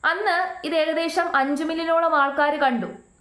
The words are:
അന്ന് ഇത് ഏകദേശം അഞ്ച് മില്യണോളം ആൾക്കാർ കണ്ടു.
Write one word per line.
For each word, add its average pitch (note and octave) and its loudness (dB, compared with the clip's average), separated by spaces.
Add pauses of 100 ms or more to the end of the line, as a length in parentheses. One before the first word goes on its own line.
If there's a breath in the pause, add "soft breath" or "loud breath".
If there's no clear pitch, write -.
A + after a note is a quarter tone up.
അന്ന് F4+ -2
ഇത് D#4 -2
ഏകദേശം D#4+ 0
അഞ്ച് C#4 0
മില്യണോളം E4 0
ആൾക്കാർ D4 2
കണ്ടു. B3 0 (340)